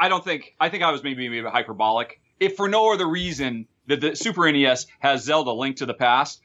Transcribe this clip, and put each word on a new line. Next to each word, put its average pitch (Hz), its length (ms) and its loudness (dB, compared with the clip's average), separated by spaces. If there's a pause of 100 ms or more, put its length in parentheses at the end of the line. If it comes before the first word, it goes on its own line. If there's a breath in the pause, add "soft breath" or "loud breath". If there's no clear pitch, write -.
I 185 80 4
don't 180 140 0
think, 160 360 -6
I 165 100 2
think 175 140 -4
I 165 80 4
was 135 120 -4
maybe, 127 260 -6
maybe 117 180 -6
hyperbolic. 110 760 -2 (180)
If 190 180 0
for 202 120 -2
no 220 240 4
other 185 140 0
reason 143 580 -4 (220)
that 139 140 0
the 151 140 -2
Super 180 300 -2
N 151 120 4
E 139 80 4
S 127 200 2 (140 soft breath)
has 135 240 2
Zelda 147 280 0
Link 131 260 -4
to 143 80 -6
the 120 80 -6
Past, 127 520 0